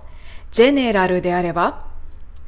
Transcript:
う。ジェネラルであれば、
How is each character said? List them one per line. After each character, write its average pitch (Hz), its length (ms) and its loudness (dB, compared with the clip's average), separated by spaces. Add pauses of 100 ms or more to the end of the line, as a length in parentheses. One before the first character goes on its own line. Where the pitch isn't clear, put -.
う。 - 60 -14 (420)
ジ 226 140 6
ェ 277 80 6
ネ 254 200 2
ラ 185 140 4
ル 180 160 2
で 175 120 0
あ 180 80 2
れ 170 100 -2
ば、 175 320 -2 (640)